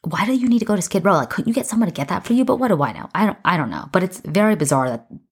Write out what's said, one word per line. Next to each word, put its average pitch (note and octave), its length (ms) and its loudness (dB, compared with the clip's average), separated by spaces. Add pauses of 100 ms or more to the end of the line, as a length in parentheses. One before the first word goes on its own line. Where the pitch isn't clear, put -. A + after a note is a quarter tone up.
Why D#3+ 220 -2
do B3+ 80 0
you B3+ 140 0
need A#3 120 4
to A3 60 0
go G#3 100 2
to F#3 60 -2
Skid F3 240 -2
Row? G3 80 6
Like, C#3+ 160 2
couldn't - 180 -4
you A3+ 80 0
get B3+ 100 -2
someone A3+ 220 0
to E3 80 -6
get C#3+ 140 -6
that - 140 -4
for - 100 0
you? B3+ 120 4
But C4 120 2
what B3 100 0
do E3+ 160 2
I B2 100 -2
know? - 220 -14
I G3 100 2
don't, G3+ 180 0
I F3 140 2
don't B2+ 140 -2
know. D2 200 -10
But F3+ 120 2
it's F#3+ 160 -6
very G#3 360 2
bizarre C#3 340 0
that A#2 180 -8 (240)